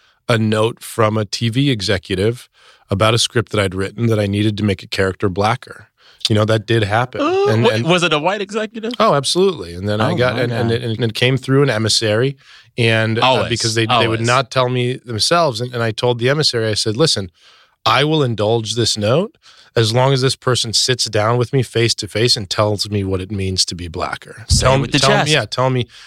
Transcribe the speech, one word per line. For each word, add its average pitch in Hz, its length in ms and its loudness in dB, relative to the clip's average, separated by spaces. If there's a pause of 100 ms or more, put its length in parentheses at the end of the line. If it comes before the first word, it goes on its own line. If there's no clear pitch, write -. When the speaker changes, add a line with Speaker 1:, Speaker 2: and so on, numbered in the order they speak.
(300)
Speaker 1:
a 120 80 2
note 110 440 0
from 110 360 0
a 110 80 -2
T 117 240 -4
V 135 200 0
executive 101 800 -2 (420)
about 107 240 2
a 117 60 2
script - 320 -2
that 104 80 -2
I'd 95 160 -2
written 98 300 -4
that 110 140 2
I 104 80 0
needed 104 320 0
to 104 40 -4
make 98 180 0
a - 60 -18
character 95 400 -2
blacker. 98 640 -4 (400)
You 110 60 2
know, 107 100 4
that 110 200 0
did 113 180 0
happen. 110 360 -2
Speaker 2:
Uh, 370 300 0
Speaker 1:
And, 117 160 2
Speaker 2:
wa-, - 60 4
Speaker 1:
and 110 140 0
Speaker 2:
was 170 180 2
it 165 100 0
a 151 60 2
white 185 220 -2
executive? 220 580 -8
Speaker 1:
Oh, 208 160 4
absolutely. 139 580 0
And 95 160 -6
then 107 100 0
I 147 140 0
Speaker 2:
Oh, - 20 -2
Speaker 1:
got, 123 200 0
Speaker 2:
my 123 80 -2
Speaker 1:
and, 120 100 -2
and 117 160 -2
Speaker 2:
God. 117 120 0
Speaker 1:
it, - 20 -8
and 113 200 -4
it 110 100 -2
came 127 220 0
through 135 280 2
an 143 60 2
emissary, 110 680 0 (400)
and, 113 420 2
uh, 120 60 2
Speaker 2:
Always. 123 240 2
Speaker 1:
because 113 260 -2
they, 113 100 2
they 113 220 2
would 113 120 -2
Speaker 2:
Always. 113 80 -2
Speaker 1:
not 123 220 2
tell 127 200 0
me 123 240 -2
themselves. 123 680 0
And, 123 140 -8
and 120 100 -2
I 113 80 0
told 123 280 0
the 120 100 2
emissary, 131 400 0
I 107 60 0
said, 107 200 -2
"Listen, 113 340 0 (560)
I 120 200 2
will 156 180 2
indulge 110 520 -2
this 117 220 0
note 127 400 0 (380)
as 113 180 2
long 127 200 4
as 131 80 0
this 131 140 0
person 120 360 -2
sits - 340 0
down 110 320 0
with 123 140 -2
me 139 120 2
face 117 320 0
to 107 120 -6
face 113 300 0
and 101 120 -6
tells 107 400 0
me 101 140 0
what 95 180 -2
it 95 100 -10
means 95 340 -2
to 95 100 -8
be 87 140 -10
blacker." 82 580 -10
Speaker 2:
Say - 180 2
Speaker 1:
Tell 131 80 6
Speaker 2:
it 135 40 4
Speaker 1:
me, 139 60 0
Speaker 2:
with - 100 -8
the 143 60 4
Speaker 1:
tell 135 120 4
me, 208 60 4
Speaker 2:
chest. 151 140 0
Speaker 1:
yeah, 135 140 2
tell 127 240 0
me. 127 180 -2 (200)